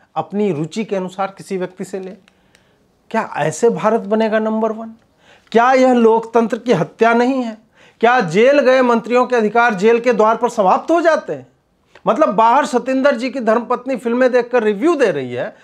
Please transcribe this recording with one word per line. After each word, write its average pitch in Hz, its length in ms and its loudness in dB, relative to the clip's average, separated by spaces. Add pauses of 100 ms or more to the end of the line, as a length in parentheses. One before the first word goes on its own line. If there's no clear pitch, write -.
(160)
अपनी 196 360 -4
रुचि 165 320 -6
के 202 120 -6
अनुसार 190 420 -8
किसी 190 200 -10
व्यक्ति 180 260 -10
से 190 160 -12
ले? 185 120 -16 (1000)
क्या 220 260 -4
ऐसे 160 340 0
भारत 214 320 0
बनेगा 220 360 -2
नंबर 220 340 -2
वन? 226 200 -14 (600)
क्या 240 200 4
यह 254 220 4
लोकतंत्र 226 640 2
की 233 140 -2
हत्या 185 420 0
नहीं 254 280 0
है? 220 140 -8 (440)
क्या 240 220 2
जेल 226 380 2
गए 254 220 2
मंत्रियों 240 440 0
के 247 100 -2
अधिकार 233 380 0
जेल 220 260 2
के 247 120 0
द्वार 214 240 2
पर 233 120 -4
समाप्त 226 420 0
हो 339 100 2
जाते 302 320 0
हैं? 135 140 -12 (600)
मतलब 240 280 2
बाहर 233 320 4
सतिंदर 262 500 0
जी 240 140 -6
की 269 100 -8
धर्मपत्नी 240 560 -2
फिल्में 240 360 0
देखकर 240 300 0
रिव्यू 214 320 0
दे 247 160 2
रही 135 220 -6
है 139 320 -8